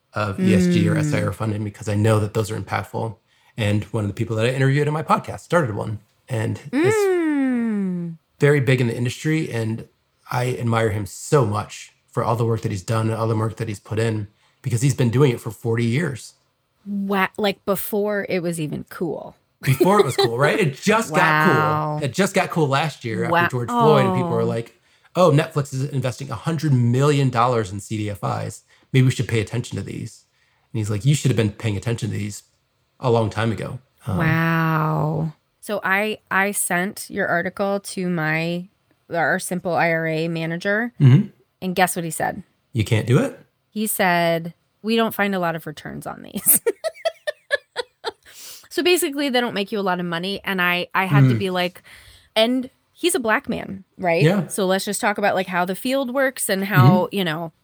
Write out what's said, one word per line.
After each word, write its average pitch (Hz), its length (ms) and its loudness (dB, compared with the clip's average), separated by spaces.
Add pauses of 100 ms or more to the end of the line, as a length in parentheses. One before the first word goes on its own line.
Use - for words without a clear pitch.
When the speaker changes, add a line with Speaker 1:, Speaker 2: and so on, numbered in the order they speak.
(140)
Speaker 1:
of 104 240 -4
E 185 160 4
S 185 180 4
G 170 160 4
or 160 60 2
Speaker 2:
Mm. 156 60 2
Speaker 1:
S 151 120 -2
I 107 100 0
R 104 100 -2
funding, 107 320 -4
because - 240 -8
I 104 80 0
know 107 240 4
that 104 140 -2
those 107 180 -2
are 110 60 -6
impactful. 107 580 -6 (400)
And 104 280 0
one 107 200 -4
of 101 40 -2
the 98 60 -6
people 113 220 -4
that 110 100 2
I 123 40 4
interviewed 135 360 2
in 151 80 -2
my 156 80 -4
podcast - 380 -2
started 143 340 0
one. 110 240 -6 (300)
And 110 320 -2 (120)
it's 359 240 2
Speaker 2:
Mm. 240 1200 0 (240)
Speaker 1:
very 147 200 4
big 131 200 2
in 123 60 2
the 113 100 -2
industry, 156 560 -2
and 113 360 -4 (420)
I 127 260 -2
admire 113 340 2
him 101 160 -4
so - 380 0
much - 480 -6 (180)
for 123 140 -2
all 113 120 0
the 117 80 0
work 113 180 0
that 107 80 -4
he's 98 120 -4
done 113 280 0
and 110 80 -2
all 113 100 0
the 113 80 0
work 110 200 -2
that 110 120 -6
he's 104 120 -8
put - 180 -6
in, 110 300 -2 (340)
because - 200 -2
he's 139 120 4
been 123 160 2
doing 131 220 4
it 113 80 -6
for - 100 -10
forty 117 340 -2
years. 131 500 -2 (520)
Speaker 2:
Wa-, 196 500 -2
like, 202 280 -2
before 202 640 -2
it 185 140 -2
was 170 180 -4
even 147 280 -6
cool. - 480 -8 (260)
Speaker 1:
Before 180 360 4
it 202 60 6
was 131 120 0
cool, 151 220 0
right? 143 220 2
It 151 200 2
just 208 300 2
got 156 380 4
Speaker 2:
Wow. 151 500 2
Speaker 1:
cool. 147 60 -2
It 127 80 -4
just 190 220 0
got 175 160 0
cool 156 180 2
last 143 360 -2
year 117 240 -2
Speaker 2:
Wow. 170 160 4
Speaker 1:
after 170 120 -2
George 120 140 -2
Floyd, - 360 4
and 185 80 0
people - 160 0
were 113 120 0
Speaker 2:
Oh. 113 40 0
Speaker 1:
like, 117 320 -6 (380)
"Oh, 175 140 6
Netflix 143 420 0
is 131 120 -4
investing 135 460 -6
a 123 40 -6
hundred 156 380 -2
million 131 580 4
dollars 117 420 0
in 101 80 -8
C 113 160 -8
D 104 140 -4
F 98 120 -10 (240)
Is. - 160 -12 (300)
Maybe 127 140 6
we 131 40 6
should 120 180 -4
pay 117 120 0
attention 120 360 -6
to 98 60 -6
these." - 420 -12 (480)
And - 80 -4
he's 104 100 -4
like, 104 140 -4
"You 143 100 4
should 139 160 0
have 107 60 2
been 104 160 2
paying 104 240 -4
attention 107 340 -4
to 104 60 -6
these 104 260 -8 (580)
a 131 100 0
long 113 200 2
time 110 220 0
ago." - 260 -6 (280)
Um, - 120 -2
Speaker 2:
Wow. 160 1120 0 (280)
So 208 220 -6
I, 202 360 0 (120)
I 190 220 2
sent 185 560 -2
your 190 180 -2
article 190 540 -2
to 180 300 -6
my, 170 580 -2 (420)
our 165 280 0
simple 180 340 -4
I 160 200 2
R 165 140 0
A 160 220 -2
manager. 175 720 -2
Speaker 1:
Mm-hmm. 147 280 6 (340)
Speaker 2:
And 185 120 -6
guess 180 220 2
what 170 80 -4
he 160 60 -6
said? 165 320 -6 (320)
Speaker 1:
You 107 100 0
can't - 220 0
do 120 120 4
it? 254 220 -2 (300)
Speaker 2:
He 214 160 -4
said, 170 640 0 (300)
"We 220 140 0
don't 226 180 2
find 202 200 0
a 190 40 -2
lot 170 180 -2
of 156 100 -10
returns 147 400 -12
on - 140 -12
these." - 460 0
<laughs> 466 40 2 (2000)
So 349 120 -2
basically, 285 460 2
they 247 120 2
don't 240 140 -2
make 196 160 -4
you 220 80 -2
a 196 40 -2
lot 180 180 0
of 175 60 -4
money. 175 360 -4
And 190 180 -2
I, 175 360 0
I 190 80 0
had 143 240 6
to 123 80 2
Speaker 1:
Mm. - 20 -4
Speaker 2:
be 107 120 -2
like, 180 320 -2 (520)
and 247 340 2 (240)
he's - 220 -2
a 285 60 0
black 226 280 0
man, 190 360 -8 (140)
right? 175 260 2
Speaker 1:
Yeah. 180 240 2
Speaker 2:
So 202 180 -2
let's 190 180 0
just 202 160 -6
talk 208 160 0
about, 202 200 2
like, 185 100 0
how 180 180 -2
the 185 120 -4
field 262 360 -2
works 269 360 -2
and 196 160 0
how, 185 400 6
Speaker 1:
Mm-hmm. - 120 -6
Speaker 2:
you 196 80 0
know, 165 280 -4 (120)